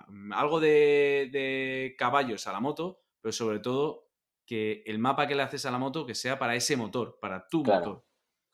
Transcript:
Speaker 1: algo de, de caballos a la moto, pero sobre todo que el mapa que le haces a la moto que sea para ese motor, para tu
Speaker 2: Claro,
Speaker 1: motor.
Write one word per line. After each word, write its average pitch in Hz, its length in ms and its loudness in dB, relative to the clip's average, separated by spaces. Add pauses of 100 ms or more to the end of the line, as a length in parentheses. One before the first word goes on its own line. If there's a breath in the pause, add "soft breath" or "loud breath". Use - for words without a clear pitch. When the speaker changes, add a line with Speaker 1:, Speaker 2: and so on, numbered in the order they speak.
(320)
Speaker 1:
algo 147 280 0
de, 147 720 6
de 131 680 -4
caballos 123 480 0
a 98 60 -6
la 98 80 -4
moto, 156 400 -4 (200)
pero 110 120 -4
sobre 107 280 -2
todo 139 480 -2 (380)
que 107 400 -4
el 107 140 -4
mapa 135 260 2
que 139 100 -2
le 139 60 2
haces 131 240 -6
a 131 60 -4
la 123 60 -2
moto 135 280 -4
que 110 80 -8
sea 131 240 -4
para 120 180 0
ese 131 200 0
motor, 113 440 -4
para 95 280 -8
tu 160 160 0
Speaker 2:
Claro, 98 200 4
Speaker 1:
motor. 98 220 -8 (480)